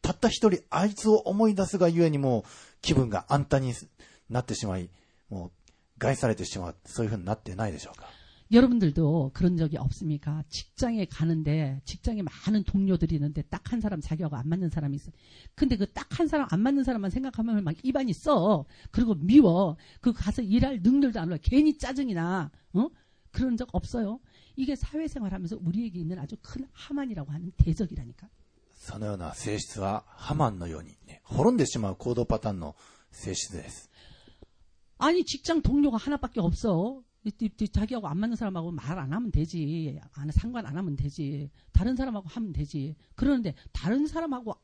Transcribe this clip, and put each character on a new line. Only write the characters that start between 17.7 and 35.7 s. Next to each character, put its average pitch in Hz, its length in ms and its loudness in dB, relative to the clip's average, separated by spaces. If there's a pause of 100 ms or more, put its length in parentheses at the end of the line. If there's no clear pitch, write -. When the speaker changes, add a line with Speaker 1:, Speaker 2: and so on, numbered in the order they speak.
Speaker 2:
입 254 140 0
안 269 100 0
이 208 60 0
써. 185 540 2 (260)
그 226 80 2
리 247 80 6
고 202 100 2
미 202 220 10
워. 175 380 4 (240)
그 240 100 2
가 - 180 -2
서 240 140 -2
일 208 180 4
할 262 160 0
능 247 220 6
률 269 100 4
도 214 80 -6
안 160 80 -4
올 175 80 -2
라. 156 60 -4
괜 277 240 6
히 302 160 6
짜 254 160 -4
증 277 100 -2
이 214 80 -2
나. 170 380 -2 (220)
어? 240 160 2 (460)
그 247 80 0
런 247 160 0
적 247 160 -6
없 - 160 -4
어 240 80 -4
요? 214 180 -4 (380)
이 269 80 -2
게 277 80 -2
사 - 240 -4
회 320 80 -4
생 285 160 -8
활 190 160 -4
하 - 0 -
면 185 80 -6
서 185 160 -6
우 170 80 -4
리 208 160 -2
에 208 80 -8
게 175 80 -10
있 160 80 -6
는 185 80 -6
아 160 80 -10
주 - 160 -14
큰 - 320 -12
하 - 240 -10
만 269 160 -4
이 - 20 -6
라 170 60 -8
고 139 80 -10
하 147 80 -8
는 175 240 -10
대 160 160 6
적 202 160 -4
이 - 20 -12
라 139 140 -8
니 123 80 -18
까. - 160 -20 (400)
Speaker 1:
そ - 260 -14
の 107 80 -6
よ 104 80 -4
う - 40 -8
な 85 160 -8
性 107 240 -6
質 - 220 -10
は 98 280 -4
ハ - 260 -8
マ 147 140 2
ン 98 100 -6
の 85 100 -8
よ 80 100 -8
う 69 40 -12
に - 140 -20 (100)
ね、 - 180 -20
滅 240 300 2
ん - 40 2
で 139 80 4
し - 120 -4
ま 101 120 0
う 95 60 -6
行 123 180 -4
動 123 100 0
パ 110 140 0
タ 110 120 -4
ー - 20 -4
ン 92 80 -6
の 78 160 -10 (340)
性 - 240 -10
質 - 180 -8
で 85 160 -12
す。 - 220 -20 (1080)
Speaker 2:
아 285 140 4
니, 359 120 2
직 - 200 -8
장 330 160 2
동 285 240 4